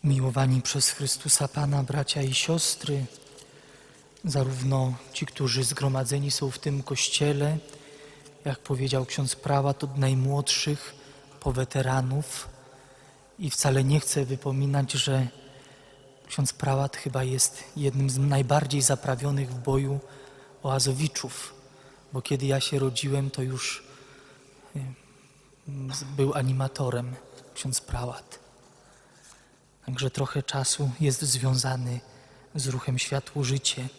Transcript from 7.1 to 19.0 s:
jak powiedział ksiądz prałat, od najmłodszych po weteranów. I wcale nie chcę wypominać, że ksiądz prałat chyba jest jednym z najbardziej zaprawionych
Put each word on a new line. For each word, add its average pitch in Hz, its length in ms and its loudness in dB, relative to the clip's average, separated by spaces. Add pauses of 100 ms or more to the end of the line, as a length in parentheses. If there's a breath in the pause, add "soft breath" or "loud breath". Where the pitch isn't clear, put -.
jak 135 140 -2
powiedział 131 480 0
ksiądz 131 300 -2
prałat, 139 480 0
od 135 140 -4
najmłodszych 139 960 2 (460 loud breath)
po 135 120 0
weteranów. 131 960 0 (920 loud breath)
I 160 120 -2
wcale 135 340 4
nie 143 160 6
chcę 143 240 0
wypominać, 135 680 0
że 131 360 2 (1000 loud breath)
ksiądz - 240 0
prałat 139 440 0
chyba 131 280 -2
jest 131 400 0 (120)
jednym 135 340 2
z 131 80 0
najbardziej 139 640 4
zaprawionych 135 680 0